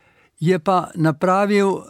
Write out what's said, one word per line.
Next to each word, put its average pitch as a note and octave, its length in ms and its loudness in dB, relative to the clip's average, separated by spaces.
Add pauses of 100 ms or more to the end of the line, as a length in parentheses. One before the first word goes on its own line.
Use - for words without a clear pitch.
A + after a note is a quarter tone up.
(400)
je F3+ 200 0
pa F3+ 360 -2
napravil F#3 840 0 (100)